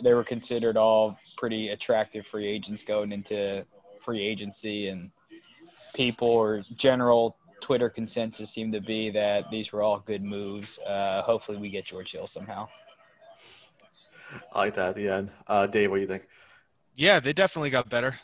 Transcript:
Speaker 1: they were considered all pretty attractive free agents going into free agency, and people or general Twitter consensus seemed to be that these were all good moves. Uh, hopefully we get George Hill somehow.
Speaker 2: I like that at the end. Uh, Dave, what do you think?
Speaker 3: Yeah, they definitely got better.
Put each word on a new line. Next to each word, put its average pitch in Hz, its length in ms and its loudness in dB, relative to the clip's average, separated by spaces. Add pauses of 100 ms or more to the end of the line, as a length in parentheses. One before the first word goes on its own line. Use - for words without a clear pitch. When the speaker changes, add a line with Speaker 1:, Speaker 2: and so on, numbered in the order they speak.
Speaker 1:
they 123 100 8
were 120 120 4
considered 113 520 0
all 110 400 4 (200)
pretty 110 320 -2
attractive 107 580 -2
free 104 200 -6
agents 104 360 -6
going 104 280 -2
into 101 540 -4 (360)
free 113 200 -4
agency, 104 680 -4
and 95 200 -10 (840)
people 120 320 0
or 110 340 4 (140)
general 123 640 4 (240)
Twitter 123 280 2
consensus 110 640 -6
seemed 110 220 -4
to 107 80 -4
be 110 300 -2
that 104 400 0
these 110 200 -6
were 104 120 -2
all 104 160 2
good 101 240 -6
moves. 101 560 -8
Uh, 98 440 -2
hopefully 107 340 0
we 104 120 -8
get 95 160 -8
George 92 260 -12
Hill - 160 -10
somehow. 101 400 -10 (1900)
Speaker 2:
I - 60 0
like 101 160 2
that 92 140 2
at - 60 -4
the 101 140 -2
end. 98 220 -2 (160)
Uh, 101 200 4
Dave, 104 220 4
what 98 80 0
do 98 40 2
you 95 60 -2
think? 95 200 -8 (680)
Speaker 3:
Yeah, 175 240 6
they 135 140 0
definitely 156 380 2
got 123 180 2
better. 123 340 0